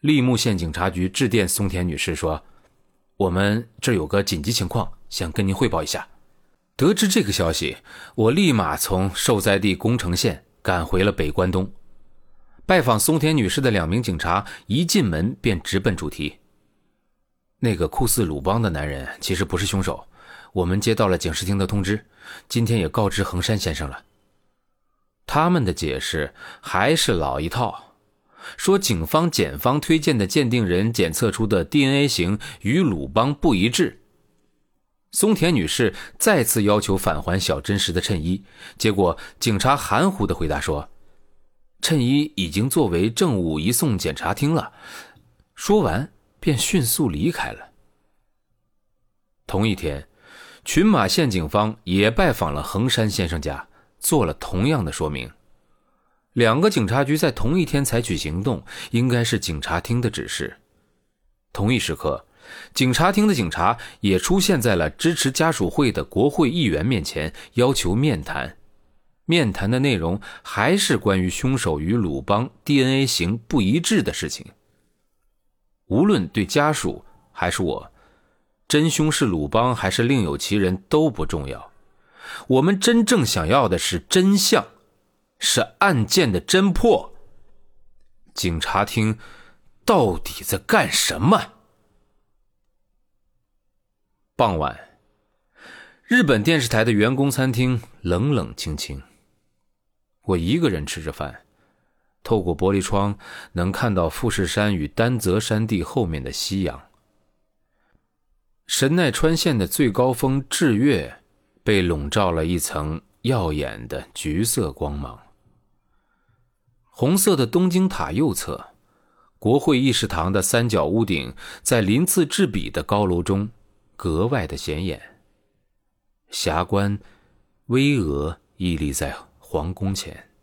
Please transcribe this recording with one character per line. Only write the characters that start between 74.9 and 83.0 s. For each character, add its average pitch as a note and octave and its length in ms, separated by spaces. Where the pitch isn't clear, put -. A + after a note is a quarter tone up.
无 A#2 180
论 D#3+ 220
对 G2+ 180
家 D3 280
属 - 320
还 F2 200
是 - 120
我， D2+ 300
真 D3+ 240
凶 D#3 220
是 C#3+ 140
鲁 D#2+ 200
邦 A#2 300
还 F#2+ 140
是 A#2+ 120
另 B2 200
有 D2 140
其 G2 200
人 F#2 320
都 D#3 200
不 G#2 160
重 D2+ 220
要。 - 240
我 C3 140
们 G3 180
真 A#3 240